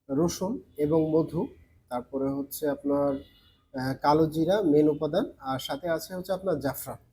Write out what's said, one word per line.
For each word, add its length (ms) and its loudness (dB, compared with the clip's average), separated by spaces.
রসুন 500 0
এবং 340 2
মধু, 360 2
তারপরে 420 -4
হচ্ছে 380 -4
আপনার, 460 0
আহ, 220 -2
কালো 240 6
জিরা 360 2
মেন 260 6
উপাদান, 500 0
আর 200 -6
সাথে 300 -6
আছে 260 -4
হচ্ছে 180 -6
আপনার 280 -2
জাফরান। 360 -6